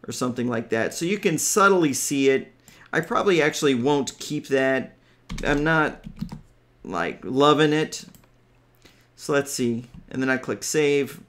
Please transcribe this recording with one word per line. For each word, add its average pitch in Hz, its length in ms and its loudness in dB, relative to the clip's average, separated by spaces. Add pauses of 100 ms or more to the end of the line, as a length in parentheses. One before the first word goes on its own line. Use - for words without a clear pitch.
or 123 40 -10
something 123 360 -4
like 113 220 -4
that. 110 240 -2
So - 120 -6
you 196 120 -2
can 165 220 0
subtly 185 540 4
see 135 360 2
it. - 240 0 (400)
I 165 80 0
probably 190 400 2
actually 151 320 2
won't 135 460 0
keep - 300 -8
that. 131 460 0 (480)
I'm 147 200 0
not, 160 420 0 (800)
like, 85 400 -6
loving 143 500 4
it. 156 320 -4 (1120)
So - 180 -6
let's 143 180 0
see, 120 340 -2 (260)
and 127 100 -6
then 131 80 -2
I 131 80 0
click 113 260 -8
save. 143 640 0